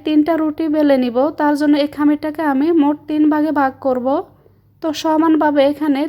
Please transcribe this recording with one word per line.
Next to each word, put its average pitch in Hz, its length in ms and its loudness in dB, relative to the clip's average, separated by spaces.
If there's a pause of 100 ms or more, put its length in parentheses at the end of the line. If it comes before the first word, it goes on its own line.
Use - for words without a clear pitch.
তিনটা 311 300 2
রুটি 311 320 -2
বেলে 294 360 2
নিব, 233 120 -4 (200)
তার 294 240 0
জন্য 294 140 2 (100)
এই 294 120 -4
খামিরটাকে 302 460 -2 (100)
আমি 269 140 0 (160)
মোট 294 140 0 (100)
তিন 302 160 0 (100)
ভাগে 302 280 0
ভাগ 269 120 0 (140)
করব। 254 200 -2 (760)
তো 330 60 -4 (140)
সমানভাবে 311 580 2 (100)
এখানে 294 380 -2